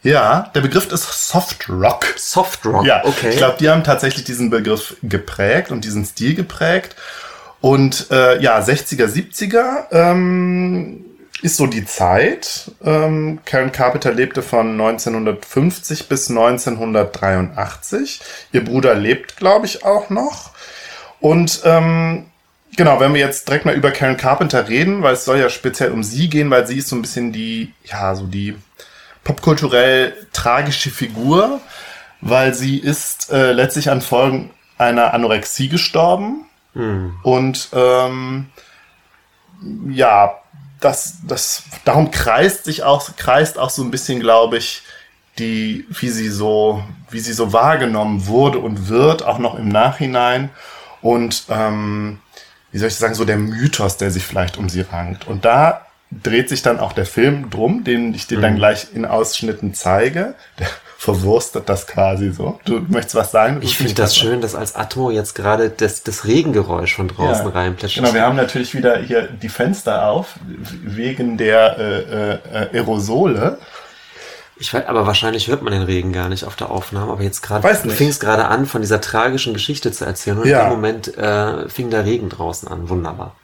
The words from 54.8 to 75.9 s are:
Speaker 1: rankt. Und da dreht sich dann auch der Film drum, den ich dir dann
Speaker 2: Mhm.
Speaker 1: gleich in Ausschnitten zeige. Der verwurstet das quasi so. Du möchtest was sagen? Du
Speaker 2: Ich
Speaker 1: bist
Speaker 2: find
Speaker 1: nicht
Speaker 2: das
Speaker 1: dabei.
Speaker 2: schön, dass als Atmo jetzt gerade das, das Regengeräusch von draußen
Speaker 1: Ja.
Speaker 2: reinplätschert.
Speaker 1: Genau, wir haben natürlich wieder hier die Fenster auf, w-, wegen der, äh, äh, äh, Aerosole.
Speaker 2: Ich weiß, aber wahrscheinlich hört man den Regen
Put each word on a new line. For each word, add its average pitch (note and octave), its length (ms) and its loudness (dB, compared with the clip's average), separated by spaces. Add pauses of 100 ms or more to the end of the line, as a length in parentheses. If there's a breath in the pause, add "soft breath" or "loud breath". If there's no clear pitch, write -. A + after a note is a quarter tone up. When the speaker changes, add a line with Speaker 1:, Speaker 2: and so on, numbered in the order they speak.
Speaker 1:
rankt. F2 440 -8
Und G2+ 180 -8
da C3+ 420 4 (240)
dreht A2+ 380 0
sich C3 140 -4
dann A#2+ 180 2
auch G#2 120 -4
der G2 140 -2
Film C3+ 440 0
drum, A#2+ 340 -2
den A#2+ 300 0
ich G2 120 -10
dir A2 140 -2
dann G#2 140 4
Speaker 2:
Mhm. F#2+ 40 0
Speaker 1:
gleich G#2 360 2
in A2+ 100 -4
Ausschnitten A2 720 -2
zeige. C#3 600 0 (240 loud breath)
Der F#2 80 -4 (300 loud breath)
verwurstet G2+ 720 0
das G2 180 -2
quasi G2 460 0
so. C3 320 -6
Du A2+ 240 -2
möchtest A2+ 260 -2
was A2+ 160 0
sagen? A2+ 260 2
Du C#3 40 -6
Speaker 2:
Ich A2+ 80 -6
Speaker 1:
bist - 80 -2
Speaker 2:
find C3 140 -2
Speaker 1:
nicht G2+ 100 -2
Speaker 2:
das G#2 140 2
Speaker 1:
dabei. - 120 4
Speaker 2:
schön, A#2+ 140 0
dass A2 160 -4
als - 180 -8
Atmo B2 380 -4
jetzt G#2+ 240 -4
gerade G#2+ 340 2
das, A2 320 -2
das - 220 -8
Regengeräusch G#2+ 720 0
von F#2+ 120 -4
draußen F#2+ 360 -2
Speaker 1:
Ja. G2 60 -4
Speaker 2:
reinplätschert. F#2 540 -4
Speaker 1:
Genau, A#2 100 4
wir A2+ 80 4
haben B2+ 140 2
natürlich B2 380 -2
wieder B2 240 4
hier A2+ 300 -2
die A2 220 -10
Fenster B2 580 0
auf, D#3 260 -2 (100)
w-, G2+ 520 -12
wegen B2 420 -4
der, A2 400 4
äh, G#2 220 -2
äh, G#2 380 -4 (340)
äh, A#2 60 0
Aerosole. A2+ 800 0 (960 loud breath)
Speaker 2:
Ich - 180 -10
weiß, B2 140 -2
aber A2 180 2
wahrscheinlich A2 400 0
hört A#2+ 160 -2
man G#2+ 100 -4
den G2 100 -2
Regen F#2 300 -2